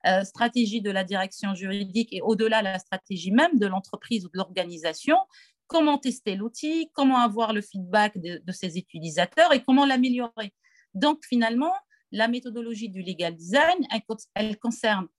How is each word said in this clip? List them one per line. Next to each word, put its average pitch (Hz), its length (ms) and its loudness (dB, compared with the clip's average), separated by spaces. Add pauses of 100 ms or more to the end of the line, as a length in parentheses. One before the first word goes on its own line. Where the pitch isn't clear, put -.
euh, 190 180 4
stratégie 233 580 0
de 208 80 -2
la 190 140 -2
direction 196 500 -4
juridique 196 580 -4
et 190 80 -6
au-delà 220 400 2
la 190 180 -4
stratégie 190 520 -6
même 294 280 4
de 202 80 4
l'entreprise 190 600 -4
ou - 20 -18
de - 80 -12
l'organisation, 180 800 -2 (500)
comment 302 320 4
tester 233 360 -4
l'outil, 302 580 -4
comment 262 260 4
avoir 226 340 2
le 208 100 -2
feedback 202 560 0
de, 170 260 -10
de 180 80 -8
ses 175 240 -8
utilisateurs 175 760 0
et 262 100 -2
comment 277 240 4
l'améliorer. 247 680 0 (420)
Donc, 294 300 0
finalement, 240 500 0 (380)
la 220 160 0
méthodologie 233 600 -6
du 190 140 -12
legal 170 340 -6
design, 277 560 2
elle, 220 100 -4 (320)
elle 214 240 -4
concerne 214 500 -2 (100)